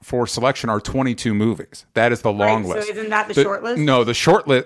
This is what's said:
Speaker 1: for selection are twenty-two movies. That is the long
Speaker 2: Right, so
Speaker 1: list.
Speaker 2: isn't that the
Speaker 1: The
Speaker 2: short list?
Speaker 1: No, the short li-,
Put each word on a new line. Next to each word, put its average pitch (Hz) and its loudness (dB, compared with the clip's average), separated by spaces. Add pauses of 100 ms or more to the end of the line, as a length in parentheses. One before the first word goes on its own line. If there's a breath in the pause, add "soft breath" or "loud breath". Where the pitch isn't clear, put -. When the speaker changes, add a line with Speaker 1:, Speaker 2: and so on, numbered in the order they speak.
Speaker 1:
for 120 -2
selection 120 -2
are 107 0
twenty-two 123 -2
movies. 104 -4
That 117 2
is 113 -4
the 110 0
long 104 2
Speaker 2:
Right, 90 -4
so - -2
Speaker 1:
list. 208 -4
Speaker 2:
isn't 214 -8
that 214 -2
the 208 -10
Speaker 1:
The 208 4
Speaker 2:
short 202 -4
list? 233 -4
Speaker 1:
No, 131 2
the 117 -2
short 165 2
li-, 127 2